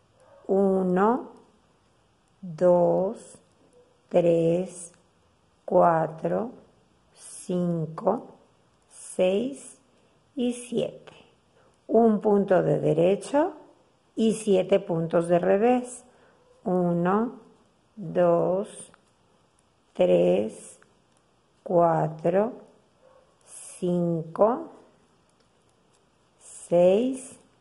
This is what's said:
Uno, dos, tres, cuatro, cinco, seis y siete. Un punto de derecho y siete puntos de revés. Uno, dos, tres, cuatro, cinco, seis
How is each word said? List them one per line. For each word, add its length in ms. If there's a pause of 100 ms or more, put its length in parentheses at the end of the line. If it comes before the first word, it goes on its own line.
(480)
Uno, 800 (1120)
dos, 1000 (680)
tres, 840 (720)
cuatro, 840 (640)
cinco, 1120 (640)
seis 880 (560)
y 200
siete. 580 (760)
Un 320
punto 460
de 160
derecho 720 (640)
y 160
siete 480
puntos 480
de 100
revés. 640 (600)
Uno, 720 (600)
dos, 1000 (1000)
tres, 880 (800)
cuatro, 920 (1200)
cinco, 920 (1700)
seis 1000 (220)